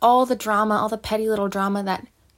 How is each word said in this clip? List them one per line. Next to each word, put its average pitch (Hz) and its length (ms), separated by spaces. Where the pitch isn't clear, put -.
all 247 240
the 254 80
drama, 214 400
all 208 140
the 220 100
petty 220 300
little 208 180
drama 196 380
that, 190 240